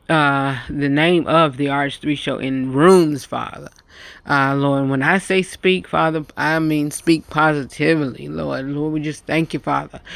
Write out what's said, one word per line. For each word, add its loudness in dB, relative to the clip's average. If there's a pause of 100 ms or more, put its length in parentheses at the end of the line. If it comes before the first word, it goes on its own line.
uh, 2 (100)
the -2
name 2
of 2
the -2
R 0
H -10
three -2
Show -4
in -4
rooms, 6
Father. -10 (560)
Uh, 2
Lord, 2
when 0
I 2
say 0
speak, -2
Father, 0 (140)
I 0
mean 0
speak 0
positively, 0
Lord. -6
Lord, -4
we -4
just -8
thank -2
you, -4
Father, -6 (140)